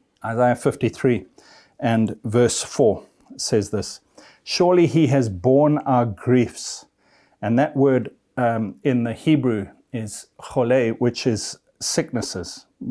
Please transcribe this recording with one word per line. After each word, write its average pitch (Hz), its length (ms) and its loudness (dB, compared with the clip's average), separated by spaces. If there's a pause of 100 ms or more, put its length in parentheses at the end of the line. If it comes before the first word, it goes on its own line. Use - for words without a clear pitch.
(260)
Isaiah 120 300 2
fifty-three 123 680 -2 (540)
and 113 440 0
verse 117 380 2
four 110 420 0 (320)
says - 360 -2
this, - 300 -8 (420)
"Surely 180 420 2
he 147 220 2
has 127 200 2
borne 135 520 2
our 123 260 0
griefs." 117 800 -2 (560)
And 113 160 0
that - 180 0
word, 131 360 2 (260)
um, 113 460 -2
in 123 200 0
the 117 100 -4
Hebrew 123 560 0 (220)
is 110 360 -10 (120)
chole, 123 600 0
which 120 260 -2
is 110 320 -2 (220)
sicknesses, - 880 -6 (240)